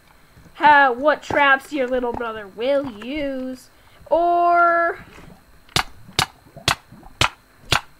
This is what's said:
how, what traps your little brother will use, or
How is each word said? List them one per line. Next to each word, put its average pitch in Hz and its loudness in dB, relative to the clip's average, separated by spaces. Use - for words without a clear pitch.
how, 285 6
what 277 0
traps 277 0
your 269 -4
little 247 -4
brother 220 -10
will 262 -2
use, 262 -10
or 349 2